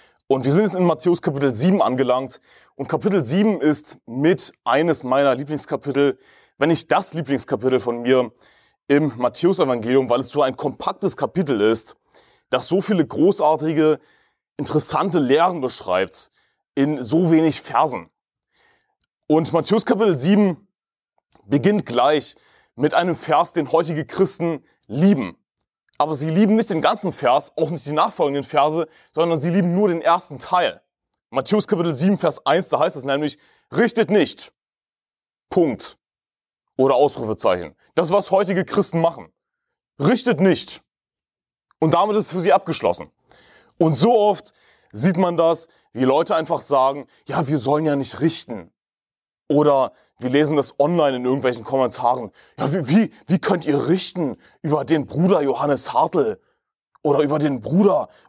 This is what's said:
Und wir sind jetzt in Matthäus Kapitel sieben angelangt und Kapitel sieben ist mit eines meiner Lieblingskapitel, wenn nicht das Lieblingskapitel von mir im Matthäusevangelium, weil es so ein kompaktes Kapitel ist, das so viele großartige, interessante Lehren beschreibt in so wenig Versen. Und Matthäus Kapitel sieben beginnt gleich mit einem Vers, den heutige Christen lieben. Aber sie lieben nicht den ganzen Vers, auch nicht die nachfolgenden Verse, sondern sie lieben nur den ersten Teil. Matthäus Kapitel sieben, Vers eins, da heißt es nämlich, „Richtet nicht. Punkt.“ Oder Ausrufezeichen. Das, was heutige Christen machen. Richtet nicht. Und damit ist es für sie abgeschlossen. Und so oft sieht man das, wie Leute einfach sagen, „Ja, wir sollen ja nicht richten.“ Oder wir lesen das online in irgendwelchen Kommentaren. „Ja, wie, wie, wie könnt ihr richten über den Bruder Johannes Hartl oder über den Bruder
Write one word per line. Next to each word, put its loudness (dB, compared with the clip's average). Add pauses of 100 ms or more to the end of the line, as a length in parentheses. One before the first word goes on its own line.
(280)
Und 0
wir 2
sind 4
jetzt -4
in 0
Matthäus 0
Kapitel 0
sieben 2
angelangt -2 (340)
und -10
Kapitel 0
sieben 0
ist 0
mit -2 (140)
eines 0
meiner 2
Lieblingskapitel, -2 (400)
wenn 2
nicht -2
das 0
Lieblingskapitel -2
von -4
mir 2 (560)
im 2
Matthäusevangelium, 0
weil 2
es -8
so 0
ein -2
kompaktes -6
Kapitel -2
ist, 0 (560)
das 0
so 0
viele 0
großartige, 0 (580)
interessante -2
Lehren 2
beschreibt -4 (460)
in 0
so 0
wenig 2
Versen. -4 (1200)
Und 2
Matthäus 0
Kapitel 2
sieben 0 (760)
beginnt 0
gleich 0 (400)
mit 0
einem 0
Vers, 0
den -4
heutige 0
Christen -2 (220)
lieben. 0 (600)
Aber 0
sie -4
lieben 4
nicht 0
den -2
ganzen 0
Vers, 0
auch -2
nicht -8
die -6
nachfolgenden 0
Verse, 0 (240)
sondern 0
sie -2
lieben 2
nur 2
den -2
ersten 0
Teil. -2 (480)
Matthäus 0
Kapitel 0
sieben, 0
Vers -2
eins, 0
da -2
heißt 0
es -10
nämlich, -2 (360)
„Richtet 2
nicht. 0 (1000)
Punkt.“ -2 (800)
Oder 4
Ausrufezeichen. 0 (220)
Das, 0
was 0
heutige 0
Christen -2
machen. -4 (640)
Richtet 0
nicht. 0 (960)
Und 0
damit 2
ist -2
es -12
für -4
sie 2
abgeschlossen. 0 (680)
Und 2
so 2
oft 0 (400)
sieht 0
man 0
das, 0 (240)
wie -2
Leute 2
einfach -2
sagen, 0 (200)
„Ja, -2
wir 0
sollen 0
ja 0
nicht -4
richten.“ -2 (800)
Oder 4 (260)
wir -6
lesen 2
das 0
online 2
in -6
irgendwelchen -2
Kommentaren. -2 (260)
„Ja, -2
wie, -2
wie, 2 (140)
wie 2
könnt -2
ihr 0
richten -2 (240)
über -2
den 0
Bruder 2
Johannes -2
Hartl 0 (640)
oder 2
über 0
den -2
Bruder 2 (220)